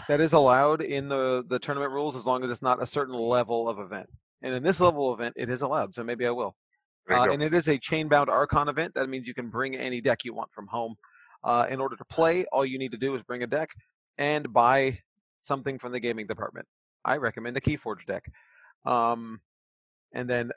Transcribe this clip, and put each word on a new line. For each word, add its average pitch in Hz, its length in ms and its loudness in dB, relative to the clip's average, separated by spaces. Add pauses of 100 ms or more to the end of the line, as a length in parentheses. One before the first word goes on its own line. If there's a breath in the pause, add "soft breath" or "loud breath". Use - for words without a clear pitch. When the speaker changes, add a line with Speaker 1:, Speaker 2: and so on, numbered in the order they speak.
Speaker 1:
That 147 100 4
is 160 140 4
allowed 143 480 6
in 139 280 -4
the, 131 380 0
the 127 120 -2
tournament 139 320 -4
rules 143 240 -4
as 117 100 -8
long 127 180 2
as 123 80 -4
it's 117 100 -6
not 127 200 2
a 123 40 -2
certain 131 300 -4
level 117 540 0
of 104 100 -6
event. 95 300 -10 (320)
And 131 120 -6
in 127 100 -4
this 165 180 2
level 147 300 4
of 110 80 -6
event, 117 180 -6
it 123 120 -4
is 123 120 -4
allowed. 131 340 -2
So 120 80 -8
maybe 120 240 -4
I 120 40 0
will. 120 240 -6 (520)
Speaker 2:
There 131 100 2
you 123 60 6
Speaker 1:
Uh, - 40 6
Speaker 2:
go. - 60 2
Speaker 1:
and 143 100 -2
it 156 100 0
is 165 160 2
a 147 80 4
Chainbound 151 500 2
Archon 143 420 2
event. 160 260 -2
That 135 120 0
means 131 200 -8
you 123 60 -10
can 120 160 -8
bring 131 260 -4
any 123 260 -6
deck 120 240 0
you 117 80 -8
want - 180 -10
from 101 160 -14
home. 113 280 -8 (480 soft breath)
Uh, 120 260 4
in 131 100 -6
order 135 160 -4
to - 100 -16
play, 165 460 2
all 135 140 2
you 131 120 -4
need 131 140 -6
to 120 60 -10
do 135 180 -2
is 113 80 -8
bring 123 200 -8
a 120 40 -4
deck 147 220 -2 (480 soft breath)
and 147 340 -2
buy 127 480 4 (420)
something 135 380 -4
from 123 120 -10
the 123 80 -4
gaming 113 280 -2
department. - 400 -8 (380)
I 135 120 2
recommend 117 380 -4
a 135 60 -2
Keyforge 123 440 -4
deck. 95 240 -6 (560 soft breath)
Um, 117 540 0 (760)
and 123 160 -6
then 120 280 -2